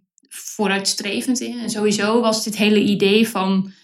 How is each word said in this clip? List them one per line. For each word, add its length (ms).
vooruitstrevend 1080
in. 200
En 100
sowieso 520
was 220
dit 140
hele 260
idee 440
van 440